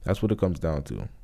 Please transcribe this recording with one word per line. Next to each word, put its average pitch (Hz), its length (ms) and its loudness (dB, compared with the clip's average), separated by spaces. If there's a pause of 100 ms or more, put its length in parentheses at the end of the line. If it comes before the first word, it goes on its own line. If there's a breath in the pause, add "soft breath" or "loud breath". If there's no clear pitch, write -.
That's - 180 0
what 107 100 4
it 104 60 0
comes 90 200 2
down 76 260 0
to. 52 240 -6 (160)